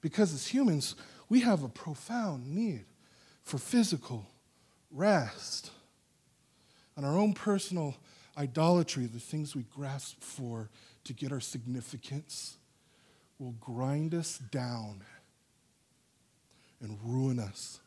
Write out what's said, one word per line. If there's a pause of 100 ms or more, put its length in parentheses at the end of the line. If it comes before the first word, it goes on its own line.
Because
as
humans, (340)
we
have
a
profound
need (560)
for
physical (640)
rest. (1300)
And
our
own
personal (440)
idolatry,
the
things
we
grasp
for (340)
to
get
our
significance, (840)
will
grind
us
down (1800)
and
ruin
us.